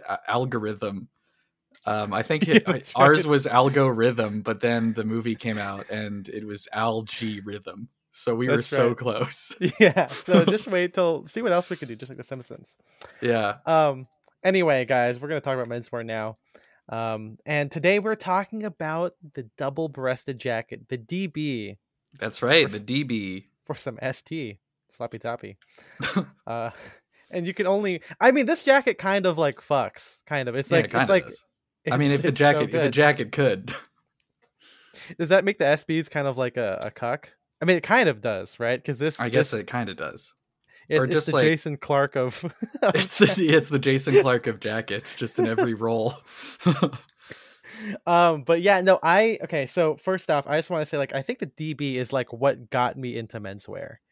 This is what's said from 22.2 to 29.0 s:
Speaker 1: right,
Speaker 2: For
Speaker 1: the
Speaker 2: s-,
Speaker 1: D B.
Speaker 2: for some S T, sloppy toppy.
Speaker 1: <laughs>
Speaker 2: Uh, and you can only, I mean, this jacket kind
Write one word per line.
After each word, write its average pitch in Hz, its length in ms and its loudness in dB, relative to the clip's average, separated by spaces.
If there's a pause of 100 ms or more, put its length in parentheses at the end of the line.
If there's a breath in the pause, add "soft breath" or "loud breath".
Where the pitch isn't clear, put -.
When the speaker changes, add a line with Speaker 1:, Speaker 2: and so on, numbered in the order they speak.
Speaker 1:
right, 143 240 6
Speaker 2:
For 101 60 -2
Speaker 1:
the 107 80 -6
Speaker 2:
s-, 101 60 -10
Speaker 1:
D 131 180 -2
B. 101 420 -6 (200)
Speaker 2:
for 151 100 -8
some - 260 -12
S - 220 -8
T, 127 340 -10 (380)
sloppy 117 240 -10
toppy. 117 400 -10 (420 loud breath)
Speaker 1:
<laughs> - 240 -2 (220)
Speaker 2:
Uh, 117 240 -6 (580 loud breath)
and 175 160 -6
you 180 80 -6
can 196 140 -2
only, 196 340 0 (180 loud breath)
I 247 120 8
mean, 262 160 2
this 320 160 0
jacket 269 340 4
kind 190 300 0